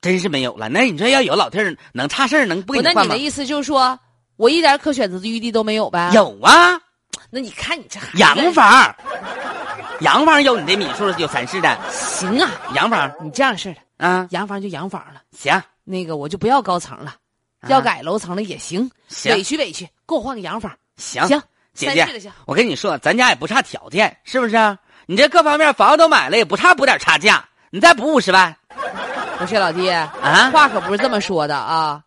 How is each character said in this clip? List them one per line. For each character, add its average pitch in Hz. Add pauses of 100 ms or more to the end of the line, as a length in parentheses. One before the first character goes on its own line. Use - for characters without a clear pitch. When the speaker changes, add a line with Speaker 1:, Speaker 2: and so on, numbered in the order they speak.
Speaker 1:
真 185
是 180
没 139
有 123
了。 110
那 220
你 156
说 202
要 269
有 196
老 196
弟 196
儿 185 (160)
能 131
差 269
事 240
儿， 277
能 180
不 196
给 269
你 202
换 339
吗？ 208
Speaker 2:
那 -
你 180
的 185
意 285
思 277
就 294
是 -
说， 262 (380)
我 226
一 339
点 294
可 302
选 233
择 180
的 202
余 226
地 226
都 220
没 214
有 214
呗？ 175
Speaker 1:
有 175
啊。 339 (540)
Speaker 2:
那 254
你 233
看 -
你 226
这 -
孩 -
子。 170
Speaker 1:
洋 302
房 247
儿。 120 (1040)
洋 156
房 320
儿 285
有 254
你 147
这 185
米 196 (120)
数， 202 (100)
有 160
三 127
室 190
的。 127 (120)
Speaker 2:
行 -
啊。 302 (240)
Speaker 1:
洋 185
房 208
儿。 139
Speaker 2:
你 151
这 247
样 247
式 190
儿 156
的。 -
Speaker 1:
啊。 180
Speaker 2:
洋 185
房 202
就 196
洋 170
房 180 (140)
了。 - (120)
Speaker 1:
行。 175 (220)
Speaker 2:
那 185
个 160
我 143
就 180
不 190
要 262
高 180
层 139
了， 139 (460)
Speaker 1:
啊。 -
Speaker 2:
要 262
改 180
楼 175
层 180
了 208
也 175
行。 214 (180)
Speaker 1:
行。 -
Speaker 2:
委 190
屈 277
委 233
屈， 175 (200)
给 320
我 277
换 247
个 202
洋 180
房。 190 (260)
Speaker 1:
行。 -
Speaker 2:
行。 285 (300)
Speaker 1:
姐 277
姐， -
Speaker 2:
三 -
室 302
的 226
行。 190 (140)
Speaker 1:
我 -
跟 226
你 143
说， 160
咱 165
家 247
也 170
不 139
差 226
条 -
件， 196 (100)
是 -
不 247
是？ 214 (280)
你 190
这 277
各 339
方 302
面 302
房 214
子 311
都 330
买 214
了， 175
也 226
不 160
差 330
补 269
点 226
差 160
价， 165 (280)
你 185
再 339
补 269
五 262
十 196
万。 180 (840)
Speaker 2:
不 180
是， 214
老 185
弟。 185
Speaker 1:
啊？ 165
Speaker 2:
话 302
可 214
不 185
是 208
这 254
么 226
说 165
的 147
啊。 151